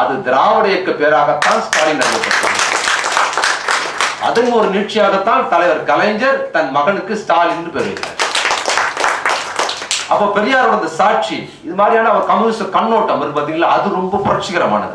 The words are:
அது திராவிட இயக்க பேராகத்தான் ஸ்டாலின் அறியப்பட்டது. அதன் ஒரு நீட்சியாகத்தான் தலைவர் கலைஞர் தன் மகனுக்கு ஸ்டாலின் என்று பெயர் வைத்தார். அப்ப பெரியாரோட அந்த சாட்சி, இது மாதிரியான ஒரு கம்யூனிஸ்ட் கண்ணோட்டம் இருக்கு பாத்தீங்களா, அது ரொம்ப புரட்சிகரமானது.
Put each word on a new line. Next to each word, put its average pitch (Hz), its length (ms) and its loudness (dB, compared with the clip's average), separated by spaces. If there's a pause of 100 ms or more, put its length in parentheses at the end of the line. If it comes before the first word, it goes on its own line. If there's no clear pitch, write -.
அது 135 120 0 (140)
திராவிட 185 460 4
இயக்க 175 180 0 (100)
பேராகத்தான் - 680 2
ஸ்டாலின் 156 360 0
அறியப்பட்டது. - 560 0 (1700)
அதன் 240 300 2
ஒரு 208 180 4
நீட்சியாகத்தான் 202 800 2
தலைவர் 170 360 2
கலைஞர் 202 480 2 (180)
தன் 156 220 2
மகனுக்கு 190 460 0
ஸ்டாலின் 165 380 2
என்று 165 140 -8
பெயர் 127 140 -2
வைத்தார். - 300 -8 (1900)
அப்ப 202 240 2
பெரியாரோட 247 420 2
அந்த 170 200 -4
சாட்சி, 185 400 2 (280)
இது 165 140 -8
மாதிரியான 220 380 4
ஒரு - 120 0
கம்யூனிஸ்ட் 208 460 0
கண்ணோட்டம் 214 460 2
இருக்கு 147 160 -4
பாத்தீங்களா, 156 380 0
அது 185 220 0
ரொம்ப 185 280 -2
புரட்சிகரமானது. - 680 -2